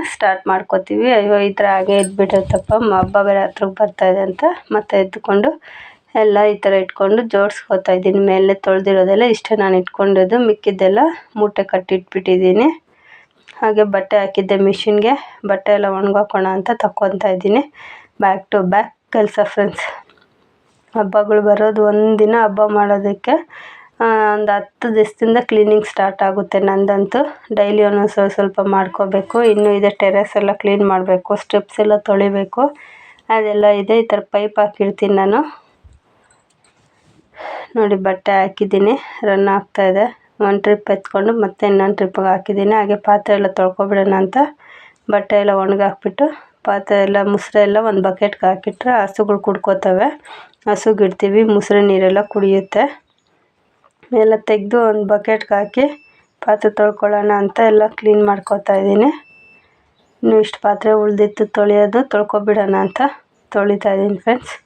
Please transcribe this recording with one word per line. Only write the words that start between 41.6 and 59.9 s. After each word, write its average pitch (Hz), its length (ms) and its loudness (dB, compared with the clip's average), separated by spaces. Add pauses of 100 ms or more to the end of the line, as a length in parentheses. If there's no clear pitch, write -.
ಇನ್ನೊಂದು 196 280 2
ಟ್ರಿಪ್ಪಿಗೆ 190 340 -2
ಹಾಕಿದ್ದೀನಿ. 196 440 0
ಹಾಗೆ 208 240 0
ಪಾತ್ರೆ 208 380 0
ಎಲ್ಲ 202 120 0
ತೊಳ್ಕೊಬಿಡೋಣ 196 680 0
ಅಂತ 190 220 -2 (720)
ಬಟ್ಟೆ 202 260 0
ಎಲ್ಲ 202 140 2
ಒಣಗಾಕ್ಬಿಟ್ಟು 196 720 -2 (400)
ಪಾತ್ರೆ 202 380 0
ಎಲ್ಲ 196 200 0
ಮುಸ್ರೆ 202 400 0
ಎಲ್ಲ 202 140 2 (120)
ಒಂದು 190 140 0
ಬಕೆಟ್ಗೆ 190 440 -2
ಹಾಕಿಟ್ರೆ 190 460 -2 (100)
ಹಸುಗಳು 202 360 -2
ಕುಡ್ಕೋತವೆ. 196 720 0 (600)
ಹಸುಗಿಡ್ತೀವಿ, 202 760 2
ಮುಸ್ರೆ 202 380 2
ನೀರೆಲ್ಲ 196 400 2
ಕುಡಿಯುತ್ತೆ. 196 840 -2 (1160)
ಎಲ್ಲ 220 120 4 (120)
ತೆಗೆದು 214 420 0
ಒಂದು 214 160 0
ಬಕೆಟ್ಗೆ 208 500 -2
ಹಾಕಿ 208 300 -2 (600)
ಪಾತ್ರೆ 214 240 2
ತೊಳ್ಕೊಳ್ಳೋಣ 208 640 0
ಅಂತ 202 300 -2
ಎಲ್ಲ 214 200 4
ಕ್ಲೀನ್ 214 400 2
ಮಾಡ್ಕೊತಾ 202 480 -2
ಇದ್ದೀನಿ. 202 340 0 (1120)